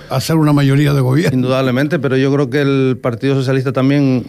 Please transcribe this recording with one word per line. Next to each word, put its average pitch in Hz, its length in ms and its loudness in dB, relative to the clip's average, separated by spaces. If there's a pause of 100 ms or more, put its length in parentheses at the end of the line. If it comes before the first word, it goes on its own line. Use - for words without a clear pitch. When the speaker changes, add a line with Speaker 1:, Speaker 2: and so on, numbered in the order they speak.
Speaker 1:
hacer 135 280 -2
una 151 160 2
mayoría 143 400 2
de 139 80 0
gobierno. 131 340 0
Speaker 2:
Indudablemente, 131 640 0
pero 131 160 -2
yo 135 180 2
creo 143 160 0
que 143 120 -2
el 135 400 0
Partido 131 340 -2
Socialista 131 380 -2
también, 131 560 0